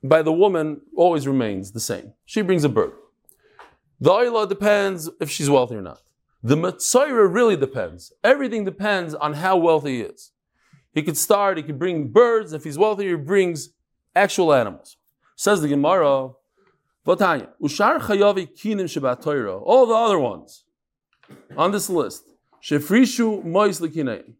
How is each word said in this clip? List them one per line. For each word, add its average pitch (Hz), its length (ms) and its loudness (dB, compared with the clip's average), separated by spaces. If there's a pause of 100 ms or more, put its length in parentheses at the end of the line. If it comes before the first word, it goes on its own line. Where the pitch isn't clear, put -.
by 151 180 0
the 156 120 0
woman 165 480 0 (140)
always 160 320 2
remains 104 440 -4
the 113 80 -10
same. - 340 -10 (120)
She - 160 -4
brings 175 220 0
a 147 60 2
bird. 104 240 -2 (1080)
The 143 100 4
oila 226 360 0
depends 196 640 -2 (100)
if 151 100 -8
she's 143 200 -2
wealthy 123 260 2
or 104 60 -10
not. 85 200 -16 (400)
The 120 140 2
metzaira 208 800 2
really 220 240 2
depends. 101 560 -6 (100)
Everything 233 400 2
depends 190 500 -4
on 147 200 -4
how 185 240 0
wealthy 151 400 2
he 117 60 -4
is. - 280 -16 (640)
He 156 100 -2
could 156 140 -4
start, 196 400 0
he 151 60 -10
could 151 160 -10
bring 165 280 -4
birds. 220 460 2
If 151 100 -10
he's 147 140 -10
wealthy, 202 320 0
he 175 60 -2
brings 170 540 -2 (460)
actual 180 380 2
animals. 110 420 -2 (400)
Says 202 260 0
the 147 60 -2
Gemara, 143 640 2 (760)
Vatanya, 175 440 0 (120)
Ushar 208 380 0
Chayavi 196 480 2 (100)
Kinim 196 320 -4
Sheba 131 320 -2
Torah, 117 360 -4
all 240 280 4
the 226 80 0
other 220 240 2
ones 110 460 -6 (920)
on 170 140 2
this 202 180 -4
list, 147 340 -4 (400)
Shefrishu 214 800 2
Mois 180 360 0
Likineim. 147 600 -6